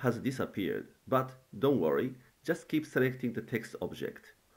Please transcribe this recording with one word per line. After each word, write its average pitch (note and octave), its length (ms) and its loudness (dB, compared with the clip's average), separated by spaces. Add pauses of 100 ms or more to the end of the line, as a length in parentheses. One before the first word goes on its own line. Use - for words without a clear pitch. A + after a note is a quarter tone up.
has A#2+ 160 2
disappeared, F#2 720 -2 (180)
but C3 240 2 (260)
don't C3+ 220 4
worry, E2 340 2 (320)
just - 240 -4
keep D#3 160 0
selecting B2+ 480 0
the G#2+ 80 -6
text - 400 -4
object, - 540 -8 (220)